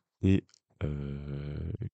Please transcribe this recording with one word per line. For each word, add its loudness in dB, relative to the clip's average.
et, 6
euh, -4